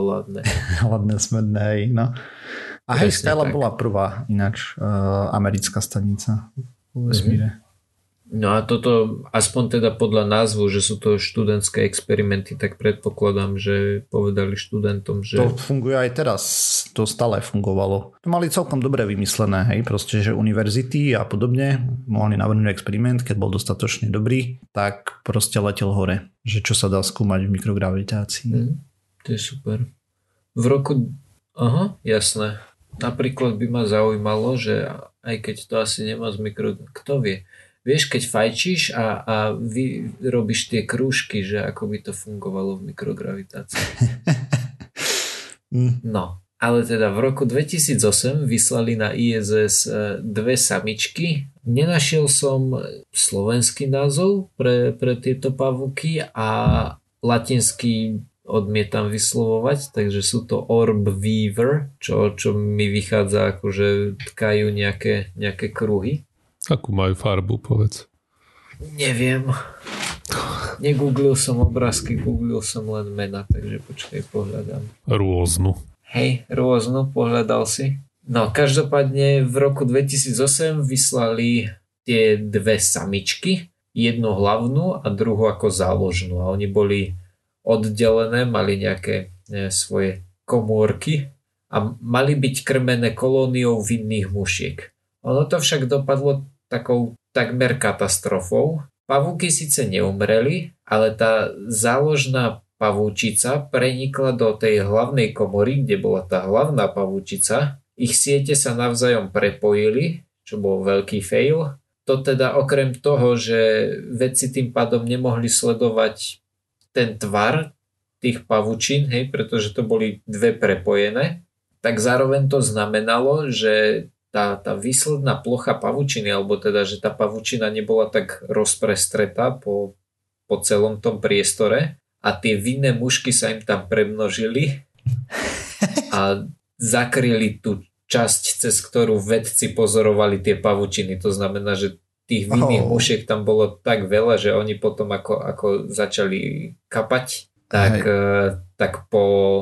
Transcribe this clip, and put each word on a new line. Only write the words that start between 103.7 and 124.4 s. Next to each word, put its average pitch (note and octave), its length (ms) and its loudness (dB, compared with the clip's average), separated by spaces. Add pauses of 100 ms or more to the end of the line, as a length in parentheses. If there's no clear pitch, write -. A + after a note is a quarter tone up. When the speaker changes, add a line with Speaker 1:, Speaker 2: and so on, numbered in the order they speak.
Speaker 1:
prenikla C3 640 0
do A2+ 160 4
tej G#2+ 320 2
hlavnej A2+ 480 2
komory, G#2+ 480 2
kde G#2+ 160 2
bola F#2+ 320 0
tá F#2 160 0
hlavná A2 480 2
pavúčica. G2 880 -2 (160)
Ich - 240 0
siete C#3+ 320 2
sa C3 240 0
navzájom A#2+ 560 2
prepojili, G#2+ 960 2 (160)
čo G#2+ 160 -8
bol F#2+ 240 0
veľký G2 400 0
fail. C#3+ 560 0 (240)
To C3+ 160 2
teda C3 400 2
okrem C3+ 400 2
toho, B2 400 4
že A2 560 2 (160)
vedci C3 400 0
tým B2+ 240 -2
pádom A#2 320 2
nemohli A#2+ 400 0
sledovať A2+ 960 0 (540)
ten A2+ 180 0
tvar A2 640 -2 (400)
tých A#2+ 320 -4
pavučín, A2+ 580 0
hej, B2+ 220 -2
pretože A2 400 -2
to A2+ 160 -4
boli A2 400 0
dve G#2+ 260 2
prepojené, G#2 920 0 (320)
tak A2+ 240 -2
zároveň C3+ 480 2
to C#3 80 2
znamenalo, A#2 960 0
že G#2+ 560 2 (180)
tá, G2+ 300 -2